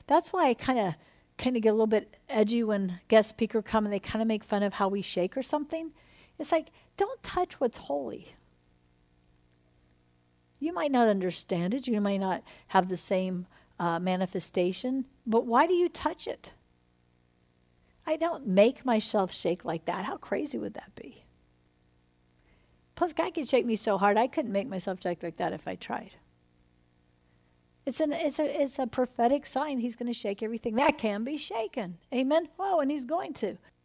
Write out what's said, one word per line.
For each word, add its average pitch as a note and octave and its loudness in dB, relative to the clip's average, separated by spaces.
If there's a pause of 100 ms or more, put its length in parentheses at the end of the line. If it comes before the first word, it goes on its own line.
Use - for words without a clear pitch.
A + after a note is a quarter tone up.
That's D#4+ 4
why F4 2
I B3 4
kinda, A#3 0 (420)
kinda B3 0
get A3 4
a G#3 4
little A3 4
bit G#3+ 0 (140)
edgy A#3 2
when G3 -2
guest A3 8
speaker A3 -2
come G#3+ 0
and G#3 -2
they G3+ -2
kinda A3 -4
make A3 0
fun G3+ 0
of G3 0
how G3 2
we G3+ 0
shake F#3 -2
or C4 -4
something. D4+ -4 (460)
It's D#4 -2
like, D#4+ 2 (260)
don't G#4 -2
touch - -4
what's A#3+ 0
holy. - -8 (2250)
You D4+ -4
might E4 0
not A#3+ 6
understand F#3 0
it. B3+ -4
You G#3+ 2
might G3+ 0
not F#3+ -2 (260)
have F#3 4
the F#3 -4
same, F#3 -2 (320)
uh, E3+ 0
manifestation. F#3 -2 (220)
But A3+ 2
why B3 4
do F#4 2
you F4 2
touch - -4
it? - -10 (1500)
I D#4+ 2
don't D#4+ -2
make G#3 6
myself G#3+ 2
shake - -2
like D#3+ -4
that. F#3 -4
How B3+ -6
crazy C4+ -6
would - -8
that - -18
be? - -20 (1700)
Plus, E4+ 0
God E4+ -2
could C#4 -4
shake B3 4
me A3+ 2
so G3+ 0
hard, G3+ 4
I A#3+ 4
couldn't C4 -4
make G3 -2
myself F#3 -6
shake F3 -4
like E3 -8
that E3 -4
if E3 -10
I F#3 -8
tried. - -10 (1700)
It's - -6
an, D4+ 0
it's D4 -2
a, D#4 0
it's C4+ -2
a C4 0
prophetic B3+ 0
sign. C#4 -2
He's A#3 -4
gonna A#3+ -4
shake G3+ -4
everything A3+ -4
that D4+ 2
can G#3+ -2
be C#4+ -4
shaken. C#4 -6 (160)
Amen? C#4 2
Whoa, F#4+ 0
and C#4 0
he's C#4+ -4
going D#4+ -4
to. G3+ -4 (280)